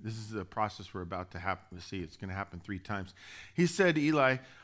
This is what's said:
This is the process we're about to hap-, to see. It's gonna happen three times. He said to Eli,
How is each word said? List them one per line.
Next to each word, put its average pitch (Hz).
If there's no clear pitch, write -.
This 113
is 107
the 104
process 104
we're 92
about 90
to 90
hap-, 90
to 90
see. 95
It's 78
gonna 95
happen 95
three 95
times. 98
He 170
said 175
to 151
Eli, 143